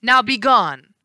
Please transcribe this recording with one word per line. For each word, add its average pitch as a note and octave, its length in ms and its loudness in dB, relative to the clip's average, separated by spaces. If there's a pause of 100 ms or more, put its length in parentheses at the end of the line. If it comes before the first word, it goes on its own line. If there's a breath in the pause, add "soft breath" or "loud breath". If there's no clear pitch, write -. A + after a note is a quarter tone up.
Now B3+ 200 2
be B3+ 160 -4
gone G3 560 -2 (120)